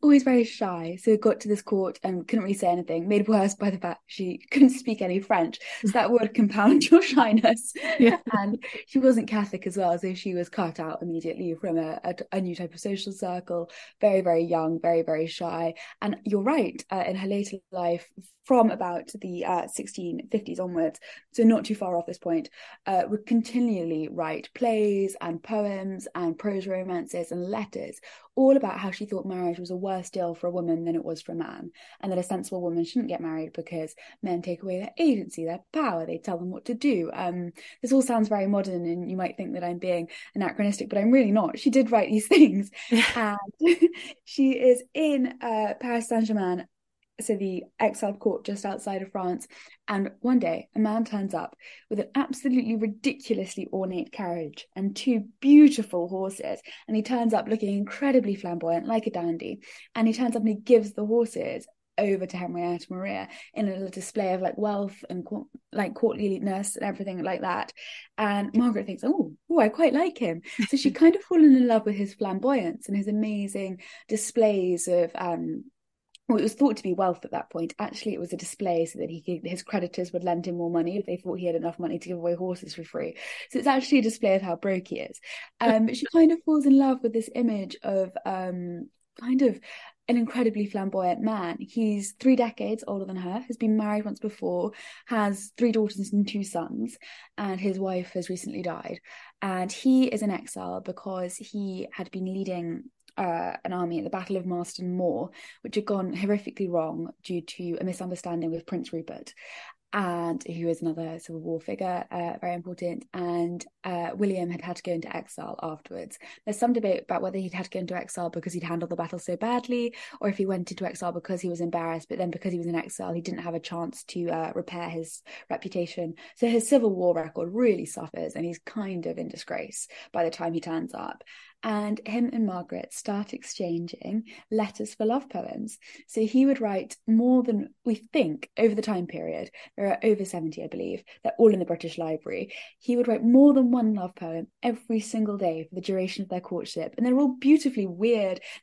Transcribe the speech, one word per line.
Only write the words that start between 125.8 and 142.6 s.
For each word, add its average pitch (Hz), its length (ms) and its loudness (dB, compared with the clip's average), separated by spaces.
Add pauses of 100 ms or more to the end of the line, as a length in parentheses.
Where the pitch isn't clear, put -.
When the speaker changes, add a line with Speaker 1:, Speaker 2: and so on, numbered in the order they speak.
Speaker 1:
So 233 120 2
his 233 180 2
Civil 226 280 6
War 180 200 4
record 170 380 -6
really 220 320 4
suffers, - 500 -8
and 170 120 -4
he's 170 140 -8
kind 190 440 -8
of 170 140 -6
in 170 100 -8
disgrace - 600 -10 (220)
by 175 140 0
the 165 60 0
time 170 240 -6
he 165 60 -4
turns 165 340 -6
up. - 280 -10 (420)
And 214 400 -2
him 233 280 -2
and 226 120 0
Margaret - 480 -6
start 208 400 -6
exchanging 175 920 -6 (260)
letters 214 440 -4
for 214 120 -2
love 269 220 0
poems. - 500 -10 (300)
So 220 180 0
he 262 180 4
would 269 160 4
write 202 360 -4 (100)
more 247 380 6
than, 220 240 0 (160)
we 233 100 0
think, 180 640 -2
over 220 160 4
the 214 80 -2
time 185 240 -2
period, - 440 -8 (260)
there 202 100 -2
are 196 160 0
over 208 220 4
seventy, 160 400 -6
I - 20 -8
believe, 90 380 -8 (180)
they're - 160 -2
all 220 140 10
in 185 60 2
the 180 60 -2
British 170 340 -6
Library. 160 540 -6 (260)